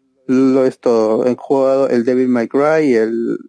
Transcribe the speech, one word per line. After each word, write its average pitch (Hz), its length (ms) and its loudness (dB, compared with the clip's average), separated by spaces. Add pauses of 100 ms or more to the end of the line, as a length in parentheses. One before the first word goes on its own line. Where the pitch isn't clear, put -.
(280)
lo 131 380 2
es 127 140 -4
todo. 110 480 0
He 123 80 0
jugado 135 520 0
el 123 160 0
Devil 127 240 0
May 120 200 -2
Cry 151 400 0
y 123 80 2
el, 113 420 -2 (120)